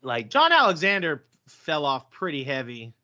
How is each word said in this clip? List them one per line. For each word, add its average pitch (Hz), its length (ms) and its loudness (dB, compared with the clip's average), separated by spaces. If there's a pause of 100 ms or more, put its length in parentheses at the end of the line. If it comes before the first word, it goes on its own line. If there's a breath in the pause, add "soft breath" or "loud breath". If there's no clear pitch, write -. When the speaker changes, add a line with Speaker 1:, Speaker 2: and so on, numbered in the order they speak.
Speaker 1:
like 120 280 -6
Speaker 2:
Sean 320 220 4
Alexander 190 720 2 (240)
fell 151 380 -4
off 135 240 -2
pretty 147 340 -6
heavy 120 480 -8 (120)